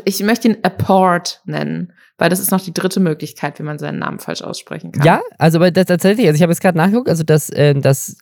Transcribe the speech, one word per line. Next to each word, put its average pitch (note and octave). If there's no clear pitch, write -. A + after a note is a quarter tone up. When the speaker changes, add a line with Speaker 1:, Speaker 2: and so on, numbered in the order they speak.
Speaker 1:
ich G3
möchte A#3
ihn A3
Apport F#3
nennen, D3+
weil E3+
das F#3
ist -
noch F#3
die E3+
dritte F#3
Möglichkeit, D#3
wie D#3
man D3+
seinen D3+
Namen -
falsch -
aussprechen -
kann. C#3+
Speaker 2:
Ja, G3
also D#3+
aber F3+
das, F3+
tatsächlich, F#3+
also D#3
ich D3+
habe E3+
jetzt E3+
gerade F3
nachgeguckt, G3+
also E3
das, D#3
äh, D3
das C3+